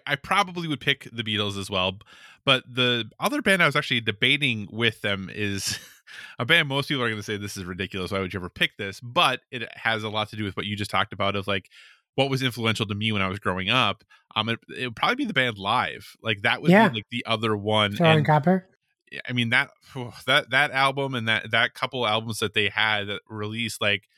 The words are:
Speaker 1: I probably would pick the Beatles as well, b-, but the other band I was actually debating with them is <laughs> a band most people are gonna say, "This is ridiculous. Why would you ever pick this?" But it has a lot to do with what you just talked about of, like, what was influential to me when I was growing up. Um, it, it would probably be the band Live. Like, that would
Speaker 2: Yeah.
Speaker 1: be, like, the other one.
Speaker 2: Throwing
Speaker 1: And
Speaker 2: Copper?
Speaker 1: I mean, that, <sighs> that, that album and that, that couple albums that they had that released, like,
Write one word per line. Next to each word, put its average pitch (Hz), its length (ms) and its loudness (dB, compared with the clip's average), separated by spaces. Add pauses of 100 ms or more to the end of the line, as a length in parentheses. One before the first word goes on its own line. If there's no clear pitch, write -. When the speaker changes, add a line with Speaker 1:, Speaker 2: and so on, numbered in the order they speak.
Speaker 1:
I 143 100 0
probably 180 520 0
would 143 120 -4
pick - 320 -2
the 117 120 -8
Beatles 104 340 -2
as 98 100 -6
well, 92 240 0
b-, 95 60 -16 (460)
but 131 180 4 (100)
the 120 460 0
other 240 240 -2
band 190 200 2
I 165 40 6
was 143 100 2
actually 135 260 0
debating 117 680 0
with 110 300 0
them 98 340 -4
is 101 460 -4 (280)
<laughs> - 300 -18
a 123 60 -4
band 160 240 4
most 139 200 -2
people 135 140 -2
are 117 80 0
gonna 107 140 -6
say, 110 120 -4
"This 101 200 -8
is 95 80 -8
ridiculous. 92 480 -6
Why 98 80 -2
would 92 120 -4
you 101 60 -6
ever 90 120 -6
pick - 260 -4
this?" 98 240 -8
But 127 400 0 (100)
it 117 260 -8
has 110 280 0
a 110 40 -6
lot 107 220 -2
to 107 60 -12
do 107 80 -4
with 98 120 -4
what 95 100 -4
you 104 100 -4
just 101 140 -6
talked 98 220 0
about 98 240 -2
of, 98 120 -4
like, 98 220 -4 (460)
what 135 140 2
was 131 120 0
influential 117 440 0
to 104 80 -4
me 107 180 0
when 101 100 0
I 95 60 0
was 92 120 -4
growing 92 300 -2
up. 113 340 0 (320)
Um, 110 120 0
it, 113 100 -2 (180)
it 127 120 -4
would 113 80 -10
probably 202 200 0
be 285 80 -4
the 214 80 -4
band 127 260 0
Live. 98 640 -2
Like, 104 200 -2
that 117 200 2
would 156 80 4
Speaker 2:
Yeah. 202 180 8
Speaker 1:
be, 127 80 -2
like, 104 140 -6
the 117 160 -6
other 110 300 0
one. 104 400 2
Speaker 2:
Throwing 160 220 6
Speaker 1:
And 147 80 2
Speaker 2:
Copper? 156 420 4 (600)
Speaker 1:
I 123 40 -6
mean, 120 180 0
that, 135 200 2 (240)
<sighs> 120 320 -12
that, 135 240 2
that 135 220 4
album 135 420 2
and 113 140 -2
that, 110 240 0
that 117 220 2
couple 123 320 -2
albums 110 340 0
that 104 140 -2
they 104 140 2
had 104 400 0
that 101 200 -8
released, 107 520 -6
like, 101 240 0 (140)